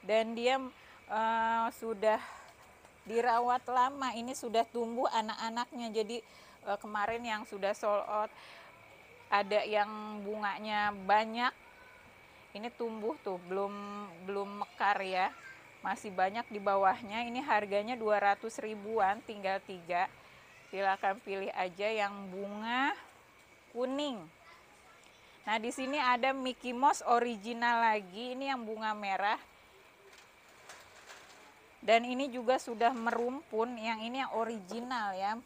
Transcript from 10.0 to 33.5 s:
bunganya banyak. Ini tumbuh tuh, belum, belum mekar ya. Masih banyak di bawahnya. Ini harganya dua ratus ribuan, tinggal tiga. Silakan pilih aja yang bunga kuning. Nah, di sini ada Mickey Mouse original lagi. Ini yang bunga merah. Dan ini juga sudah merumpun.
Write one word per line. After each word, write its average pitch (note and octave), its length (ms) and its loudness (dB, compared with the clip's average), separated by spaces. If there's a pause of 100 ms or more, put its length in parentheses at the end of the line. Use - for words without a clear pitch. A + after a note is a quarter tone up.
bunganya G#3 800 -2
banyak. A3 480 4 (1040)
Ini A#3 240 -8
tumbuh A3+ 400 -4
tuh, F#3+ 240 -4
belum, G3 280 -2 (520)
belum G3+ 400 -6
mekar G3 400 0
ya. F#3 240 0 (560)
Masih F#3+ 240 -6
banyak G3 400 0
di G#3 120 -8
bawahnya. G3 680 2
Ini A#3+ 160 -4
harganya G#3 520 0
dua G#3+ 240 2
ratus G3+ 400 0
ribuan, G#3+ 680 0
tinggal G3 360 -2
tiga. F3 440 -2 (640)
Silakan G3 480 0
pilih G3 360 -6
aja F#3 320 -2
yang G#3 240 0 (200)
bunga A3 600 -2 (800)
kuning. C4 440 -4 (1300)
Nah, G#3+ 160 0
di A#3+ 120 2
sini C4+ 280 -2
ada B3 320 4
Mickey B3+ 400 -4
Mouse C4 320 4
original A#3 800 4
lagi. G#3+ 480 0
Ini C4+ 200 -2
yang A#3+ 120 -4
bunga G#3+ 280 -4
merah. G3+ 480 0 (2500)
Dan A3+ 240 6
ini B3+ 240 -2
juga A#3+ 320 2
sudah A#3 320 2
merumpun. A#3 880 0